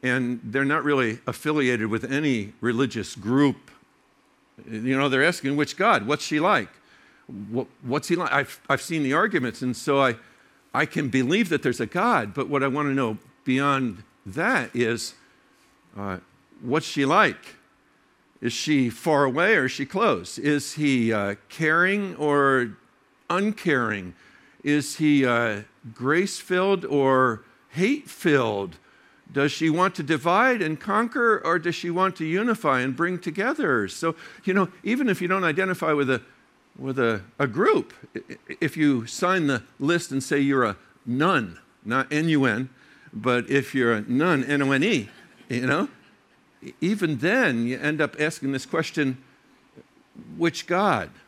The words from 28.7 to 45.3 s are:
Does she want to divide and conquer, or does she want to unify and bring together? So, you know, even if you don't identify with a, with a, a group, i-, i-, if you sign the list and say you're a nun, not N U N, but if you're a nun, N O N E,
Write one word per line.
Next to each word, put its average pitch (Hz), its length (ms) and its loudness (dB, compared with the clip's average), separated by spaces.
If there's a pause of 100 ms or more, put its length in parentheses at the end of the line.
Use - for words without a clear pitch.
Does 139 200 2
she 160 180 0
want 180 260 2
to 180 60 -6
divide 175 600 2
and 156 160 -4
conquer, 226 680 0
or 165 140 2
does 165 160 -2
she 175 160 -6
want 185 260 0
to 160 80 -6
unify 170 560 0
and 127 160 -2
bring 175 220 -2
together? 175 720 -2
So, 165 260 -4 (300)
you 185 100 0
know, 190 140 2 (160)
even 247 240 0
if 185 120 0
you 180 60 -4
don't 190 180 0
identify 170 480 0
with 143 160 2
a, 127 140 0 (560)
with 131 200 -6
a, 113 240 2 (160)
a 143 100 0
group, 185 440 0 (220)
i-, - 60 -10 (100)
i-, - 300 -14
if 160 160 -2
you 143 300 2
sign 180 420 0
the 131 160 -2 (160)
list 165 320 0
and 135 100 -2
say 143 160 0
you're 139 260 2
a 101 120 -2 (280)
nun, 123 540 0 (260)
not 127 280 -2
N 156 160 0
U 147 160 4
N, 127 260 0 (420)
but 123 380 0
if 139 240 0
you're 120 180 4
a 107 100 0
nun, 135 420 0
N 143 180 0
O 135 80 2
N 135 140 2
E, 160 240 0 (400)